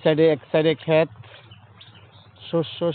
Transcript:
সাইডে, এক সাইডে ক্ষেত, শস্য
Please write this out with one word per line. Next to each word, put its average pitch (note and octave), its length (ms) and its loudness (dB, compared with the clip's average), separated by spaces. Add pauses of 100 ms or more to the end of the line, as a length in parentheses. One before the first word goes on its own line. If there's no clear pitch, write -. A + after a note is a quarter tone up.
সাইডে, D#3 220 2 (100)
এক C3+ 60 -6 (100)
সাইডে D#3+ 220 0 (120)
ক্ষেত, D#3+ 240 2 (1400)
শস্য E3 300 -6 (160)